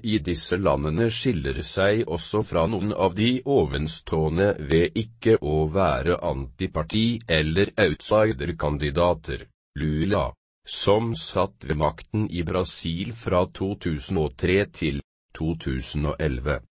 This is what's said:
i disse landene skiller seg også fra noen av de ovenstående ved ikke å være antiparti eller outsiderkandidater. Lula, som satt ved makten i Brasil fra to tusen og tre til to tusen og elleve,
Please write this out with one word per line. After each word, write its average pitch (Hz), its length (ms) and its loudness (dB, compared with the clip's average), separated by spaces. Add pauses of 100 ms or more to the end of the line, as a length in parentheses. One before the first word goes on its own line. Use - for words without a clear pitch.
i 107 160 0
disse 87 400 -2
landene 78 480 2
skiller 76 560 -2
seg 104 400 2
også 87 400 -2
fra 82 240 0
noen 104 240 -2
av 90 240 2
de 120 320 2
ovenstående 80 1000 2 (100)
ved 80 400 2
ikke 113 400 2
å 78 220 0 (100)
være 80 480 2
antiparti 87 1040 -2
eller 80 560 2
outsiderkandidater. 78 1700 0 (340)
Lula, 78 460 0 (420)
som 113 480 2
satt - 480 -4
ved 76 160 -2
makten 101 480 -2
i 85 160 -4
Brasil 90 720 -4
fra 90 320 2
to 95 320 -4
tusen 82 400 -2
og 73 160 -2
tre 95 320 2
til 71 320 -4 (340)
to 80 220 -2
tusen 71 560 -4
og - 80 -8
elleve, 69 400 -2 (120)